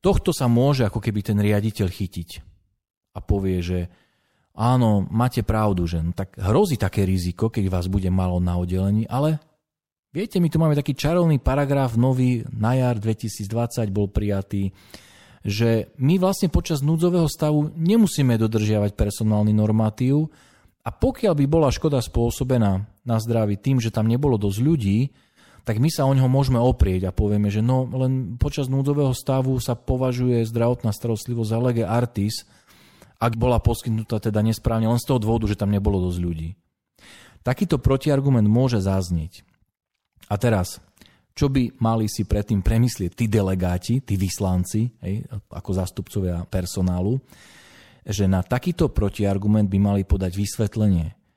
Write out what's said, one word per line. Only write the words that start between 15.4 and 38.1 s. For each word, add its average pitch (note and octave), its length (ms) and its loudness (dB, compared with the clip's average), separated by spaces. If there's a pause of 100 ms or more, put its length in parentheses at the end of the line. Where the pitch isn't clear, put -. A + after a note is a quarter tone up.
že A2+ 600 0
my D#3 160 4
vlastne F#3 360 0
počas D#3 320 0
núdzového E3 440 2
stavu D3+ 440 0
nemusíme E3 640 2
dodržiavať G#2+ 600 0
personálny G#2+ 560 2
normatív A2 760 2 (520)
a - 80 -6
pokiaľ A3+ 480 0
by C#3 80 2
bola D3+ 240 2
škoda C#3+ 320 0
spôsobená A#2 840 0 (200)
na A2+ 160 0
zdraví A2 400 0
tým, C3+ 160 0
že A2+ 160 -2
tam A2 160 0
nebolo B2 320 2
dosť G2+ 240 -2
ľudí, B2 480 2 (480)
tak A2 160 -4
my C#3 160 2
sa C3+ 160 0
o C#3 80 4
ňoho C3 80 4
môžeme C3 320 2
oprieť G2 520 2
a - 40 -8
povieme, G#2 400 0
že G#2+ 80 0
no, C3 240 0
len C3 560 -4
počas C#3+ 280 -2
núdzového C#3 440 0
stavu C3 480 -2
sa A#2+ 160 -4
považuje B2 720 0
zdravotná A#2 400 0
starostlivosť A2+ 640 -4
za A2+ 80 0
lege A#2 240 0
artis, A2+ 640 -2 (720)
ak A#2 160 -2
bola A#2+ 240 2
poskytnutá A2+ 560 -2
teda G#2+ 240 0
nesprávne, A2+ 480 0
len A#2+ 80 2
z - 80 -4
toho B2+ 160 0
dôvodu, A2+ 240 0
že G2+ 120 -2
tam G2+ 120 -2
nebolo G2 400 0
dosť F2 160 -4
ľudí.“ D#2+ 240 -6 (960)
Takýto C#3+ 320 0
protiargument C3+ 720 2